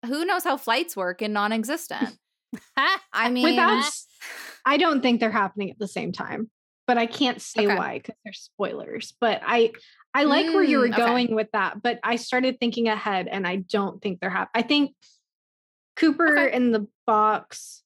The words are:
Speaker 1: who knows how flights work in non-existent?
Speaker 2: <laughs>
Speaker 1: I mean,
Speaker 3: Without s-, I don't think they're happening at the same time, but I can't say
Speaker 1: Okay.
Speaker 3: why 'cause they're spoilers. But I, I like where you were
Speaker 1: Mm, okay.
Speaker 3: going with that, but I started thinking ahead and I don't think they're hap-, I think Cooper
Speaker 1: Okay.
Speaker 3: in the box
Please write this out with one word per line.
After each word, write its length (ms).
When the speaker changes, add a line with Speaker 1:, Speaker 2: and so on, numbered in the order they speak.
Speaker 1:
who 200
knows 180
how 140
flights 380
work 260
in 120
non-existent? 840
Speaker 2:
<laughs> 240
Speaker 1:
I 160
mean, 140
Speaker 3:
Without 360
s-, 280
I 120
don't 240
think 180
they're 120
happening 400
at 80
the 80
same 260
time, 360
but 100
I 80
can't 360
say 240
Speaker 1:
Okay. 100
Speaker 3:
why 240
'cause 240
they're 100
spoilers. 840
But 260
I, 280
I 100
like 300
where 100
you 160
were 80
Speaker 1:
Mm, 60
okay. 120
Speaker 3:
going 300
with 180
that, 280
but 220
I 120
started 440
thinking 280
ahead 400
and 200
I 100
don't 440
think 200
they're 80
hap-, 260
I 60
think 340
Cooper 520
Speaker 1:
Okay. 80
Speaker 3:
in 160
the 160
box 760